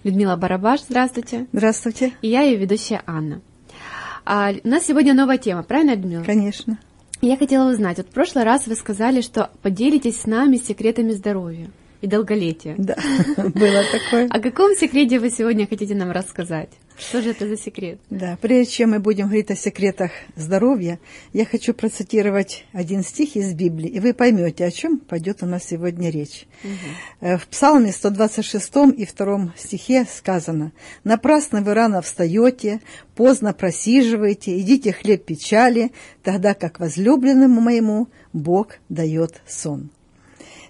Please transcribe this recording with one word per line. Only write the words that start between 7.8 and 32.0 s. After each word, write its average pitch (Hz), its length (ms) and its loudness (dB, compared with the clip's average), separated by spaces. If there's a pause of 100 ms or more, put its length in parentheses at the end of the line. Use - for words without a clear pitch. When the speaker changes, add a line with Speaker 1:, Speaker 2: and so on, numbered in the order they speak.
Speaker 1:
вот 185 100 -8
в - 20 -20
прошлый 262 360 0
раз 254 200 2
вы 226 80 -6
сказали, 226 480 0
что - 300 -4 (100)
поделитесь 233 600 0
с - 40 -14
нами 247 320 4
секретами 226 540 -2
здоровья 190 580 -6 (320)
и 202 60 -6
долголетия. 190 720 -2
Speaker 2:
Да, 190 160 -2 (280)
<laughs> 294 140 -2
было 202 540 2
такое. 240 360 0
Speaker 1:
О 233 120 -2
каком 370 360 2
секрете 262 440 2
вы 233 100 0
сегодня 220 380 0
хотите 208 260 -6
нам 185 180 -2
рассказать? 175 580 -6 (280)
Что - 240 -4
же 226 100 -2
это 214 160 -6
за 214 100 -6
секрет? 196 420 -12 (100)
Speaker 2:
Да, 180 320 -8
прежде 247 320 2
чем 226 180 2
мы 214 80 0
будем 202 260 0
говорить 214 240 0
о 196 60 -4
секретах 190 560 -2 (240)
здоровья, 180 640 0 (340)
я 214 120 0
хочу - 280 -2
процитировать 202 1000 -2
один 185 300 -4
стих 294 320 -4
из 196 180 -2
Библии, 160 360 -2
и 202 100 -6
вы 233 140 2
поймёте, 190 520 2
о 175 60 0
чём 311 280 -2
пойдёт 175 420 -8
у 180 60 -6
нас 180 160 -6
сегодня 170 480 -4
речь. 147 360 -10 (160)
Speaker 1:
Мгм. 202 100 -10 (480)
Speaker 2:
Э, 180 160 0
в - 100 -12
Псалме 277 440 4
сто - 180 -4
двадцать 214 360 -2
шестом 269 460 2
и 226 140 -6
втором 196 520 -4
стихе 247 540 -2
сказано: 165 600 -4 (300)
«Напрасно 233 580 2
вы 208 120 0
рано 214 280 2